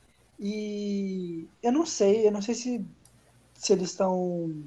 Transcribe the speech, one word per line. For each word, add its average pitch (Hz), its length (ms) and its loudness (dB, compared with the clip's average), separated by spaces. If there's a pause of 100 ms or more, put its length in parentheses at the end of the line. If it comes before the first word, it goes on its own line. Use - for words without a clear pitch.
(400)
E 202 1040 -4 (160)
eu 240 100 2
não 320 120 4
sei, 214 420 4
eu 208 60 6
não 202 80 -2
sei 233 140 -2
se, 240 280 -4 (720)
se - 200 2
eles 180 200 -2
tão, 180 600 0 (120)